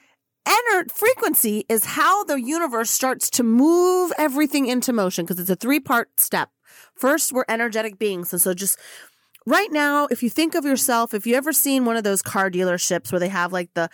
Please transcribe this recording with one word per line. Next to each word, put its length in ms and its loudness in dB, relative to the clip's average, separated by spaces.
ener-, 440 2
frequency 800 0
is 160 0
how 380 2
the 120 -2
universe 540 -2
starts 420 -2
to 120 0
move 760 4
everything 480 0
into 260 0
motion, 340 0
'cause 140 -4
it's 100 -4
a 60 2
three-part 640 -2
step. 300 -2
First, 360 0
we're 160 -2
energetic 520 -2
beings. 340 -2
And 80 -2
so 140 0
just 240 -4
right 260 2
now, 360 2
if 160 -4
you 60 0
think 260 0
of 100 0
yourself, 480 0
if 140 -6
you 80 4
ever 180 0
seen 320 2
one 100 0
of 80 -2
those 180 0
car 280 -2
dealerships 600 -2
where 80 0
they 100 0
have, 240 -2
like, 220 -6
the 180 0